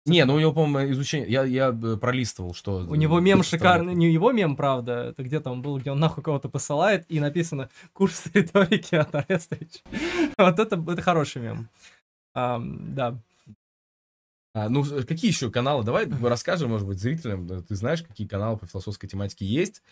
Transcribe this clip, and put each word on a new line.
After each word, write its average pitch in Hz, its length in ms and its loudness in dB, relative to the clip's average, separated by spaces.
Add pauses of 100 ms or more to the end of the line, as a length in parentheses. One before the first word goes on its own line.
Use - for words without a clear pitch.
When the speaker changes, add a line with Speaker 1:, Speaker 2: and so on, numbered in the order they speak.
Speaker 1:
Не, 160 180 6
ну 131 120 4
у - 20 4
него, 156 140 4
по-моему, 143 400 2
изучение, 135 360 -2
я, 127 140 2
я, 131 280 2
э, 113 260 -2
пролистывал, 110 580 -4
что, 98 220 -6 (120)
Speaker 2:
У 113 60 -2
него 156 240 4
Speaker 1:
э, 170 40 4
Speaker 2:
мем 185 200 8
Speaker 1:
что - 140 -2
Speaker 2:
шикарный, 180 380 4
Speaker 1:
там. 175 40 2
Speaker 2:
не 165 140 6
его 165 180 4
мем, 190 240 2
правда, 123 560 -2
это 131 140 -10
где 143 160 -4
там 127 200 -6
был, 139 200 -6
где 131 100 -6
он 139 80 -2
нахуй 160 240 2
кого-то 143 260 -2
посылает, 170 600 0
и 160 100 -2
написано: 147 500 -2 (240)
«Курс - 340 0
<laughs> - 60 -12
риторики 196 640 2
от 151 180 2
Арестовича». - 680 -4 (580)
Вот 180 220 6
это, 214 160 -2 (120)
это 175 140 -4
хороший 156 400 0
мем. 113 260 -8 (640)
Ам, 123 640 -6
да. 123 240 -4 (1400)
Speaker 1:
А, 107 140 -2
ну, 135 160 2
э, 139 200 -4
какие 165 260 -2
ещё 127 200 -2
каналы? 123 340 0
Давай 165 220 0
Speaker 2:
Мгм. 117 200 -2
Speaker 1:
расскажем, 127 440 0
может 104 160 -2
быть, 98 120 -4
зрителям. 110 480 -4
Да, 92 140 -8
ты 104 160 -10
знаешь, 143 260 -2
какие - 240 -12
каналы 107 300 -4
по 101 100 -12
философской 98 420 -10
тематике 98 360 -6
есть? 147 480 -2